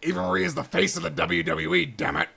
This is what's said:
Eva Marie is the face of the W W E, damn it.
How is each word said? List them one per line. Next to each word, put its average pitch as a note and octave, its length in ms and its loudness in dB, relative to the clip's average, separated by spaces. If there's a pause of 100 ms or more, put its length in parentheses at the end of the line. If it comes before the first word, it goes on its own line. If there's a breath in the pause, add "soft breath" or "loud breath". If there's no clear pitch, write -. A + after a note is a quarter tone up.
Eva F3+ 200 0
Marie F#3 220 2
is F3 100 0
the - 100 -4
face F#3+ 320 2
of E3+ 60 -4
the E3 80 -2
W E3 320 0
W D#3+ 320 0
E, E3+ 120 4
damn C3+ 300 -4
it. - 200 2